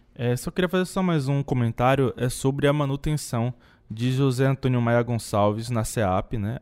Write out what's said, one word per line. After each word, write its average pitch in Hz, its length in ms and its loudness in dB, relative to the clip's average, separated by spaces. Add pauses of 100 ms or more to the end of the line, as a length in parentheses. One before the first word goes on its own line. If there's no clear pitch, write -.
(140)
É, 123 220 -2
só - 160 -8
queria 180 160 0
fazer 185 180 0
só 190 160 -4
mais 160 240 0
um 139 160 0
comentário, 123 720 2
é 123 120 -2
sobre 139 400 0
a 143 40 4
manutenção 139 800 -2 (380)
de 120 220 -2
José 135 340 2
Antônio 131 340 2
Maia 120 220 4
Gonçalves 113 680 0
na 117 120 0
seap, 104 520 0
né, 110 280 -4